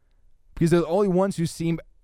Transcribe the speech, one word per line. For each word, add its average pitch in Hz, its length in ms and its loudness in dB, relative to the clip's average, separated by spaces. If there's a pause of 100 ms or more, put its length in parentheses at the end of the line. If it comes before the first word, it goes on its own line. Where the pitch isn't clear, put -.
(540)
because 165 160 2
they're 170 120 4
the 151 60 -2
only 196 200 0
ones 185 300 0
who 165 100 -2
seem 165 320 -4 (240)